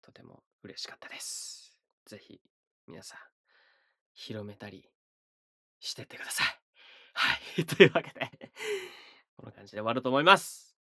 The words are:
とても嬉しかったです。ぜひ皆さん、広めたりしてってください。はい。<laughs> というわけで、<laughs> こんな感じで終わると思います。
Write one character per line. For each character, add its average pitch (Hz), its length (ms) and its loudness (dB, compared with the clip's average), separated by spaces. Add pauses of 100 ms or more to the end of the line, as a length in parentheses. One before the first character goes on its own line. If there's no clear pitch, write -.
と - 100 -20
て - 120 -20
も - 200 -20 (200)
嬉 - 180 -14
し - 60 -10
か - 80 -16
っ - 40 -20
た - 100 -18
で - 100 -14
す。 - 580 -12 (280)
ぜ 104 160 -18
ひ - 180 -20 (480)
皆 82 160 -18
さ - 120 -16
ん、 - 40 -20 (920)
広 107 320 -10
め 104 100 -14
た 104 140 -14
り 98 200 -20 (920)
し - 140 -8
て - 100 -12
っ - 20 -14
て - 120 -18
く - 60 -12
だ - 80 -10
さ - 140 0
い。 - 160 -4 (520)
は - 240 2 (240)
い。 156 40 0
<laughs> - 0 -
と - 180 10
い 160 40 12
う - 60 4
わ 165 100 0
け - 100 -16
で、 - 380 -10 (400)
<laughs> - 440 -20
こ - 80 -18
ん - 40 -16
な 113 40 -14
感 104 140 -20
じ - 80 -20
で 104 60 -6
終 107 60 -2
わ 117 80 2
る 127 80 0
と 127 80 0
思 135 120 4
い - 20 2
ま 185 140 10
す。 - 480 -8